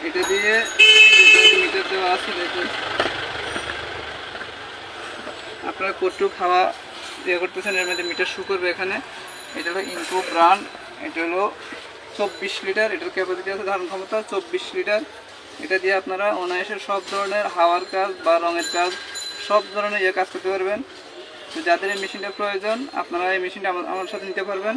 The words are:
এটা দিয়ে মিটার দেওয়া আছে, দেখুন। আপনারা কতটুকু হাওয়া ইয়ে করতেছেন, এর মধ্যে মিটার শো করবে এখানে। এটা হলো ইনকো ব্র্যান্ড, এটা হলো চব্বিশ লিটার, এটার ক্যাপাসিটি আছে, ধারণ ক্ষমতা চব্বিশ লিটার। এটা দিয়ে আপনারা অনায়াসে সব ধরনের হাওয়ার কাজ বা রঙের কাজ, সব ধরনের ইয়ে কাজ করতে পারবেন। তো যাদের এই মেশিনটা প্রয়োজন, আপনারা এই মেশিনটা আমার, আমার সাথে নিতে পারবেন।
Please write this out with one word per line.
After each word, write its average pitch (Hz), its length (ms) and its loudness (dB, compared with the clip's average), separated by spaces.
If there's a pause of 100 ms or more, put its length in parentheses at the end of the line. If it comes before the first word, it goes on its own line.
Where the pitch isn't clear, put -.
এটা 359 240 -2
দিয়ে 370 240 4 (1080)
মিটার 370 300 0
দেওয়া 381 240 0
আছে, - 240 -4
দেখুন। 180 280 -4 (3000)
আপনারা 190 220 -4 (100)
কতটুকু 190 380 0
হাওয়া 180 340 4 (520)
ইয়ে 180 120 2
করতেছেন, 190 380 -2
এর 180 120 0
মধ্যে 180 160 -2
মিটার 175 220 0
শো - 220 -6
করবে 180 220 0
এখানে। 190 260 -2 (600)
এটা 165 160 -4
হলো 190 100 -2 (120)
ইনকো 170 240 -4 (140)
ব্র্যান্ড, 170 300 6 (440)
এটা 156 200 -6
হলো - 260 0 (680)
চব্বিশ 196 360 -4 (100)
লিটার, 202 320 2
এটার - 140 -6
ক্যাপাসিটি 185 420 -2
আছে, 202 120 -4
ধারণ 185 220 -2
ক্ষমতা 196 460 -4
চব্বিশ 185 420 -4
লিটার। 202 280 0 (640)
এটা 185 140 0
দিয়ে 196 240 2
আপনারা 196 260 -2 (160)
অনায়াসে 185 320 -4 (120)
সব 196 140 -2 (100)
ধরনের 196 340 0 (100)
হাওয়ার 175 260 4 (100)
কাজ 190 200 0 (140)
বা 165 140 6
রঙের 170 340 -2
কাজ, 180 180 2 (560)
সব 208 160 4 (100)
ধরনের 208 280 0
ইয়ে 185 100 4
কাজ 190 220 0
করতে - 160 -4
পারবেন। 370 300 0 (720)
তো 160 80 -6
যাদের 170 320 2
এই 196 80 -4
মেশিনটা 196 380 -6
প্রয়োজন, 208 380 0 (240)
আপনারা 180 320 -2
এই 190 60 0
মেশিনটা 190 300 -4
আমার, 180 240 -2
আমার 185 180 -4
সাথে 190 140 -8
নিতে 190 180 -4
পারবেন। 202 340 -4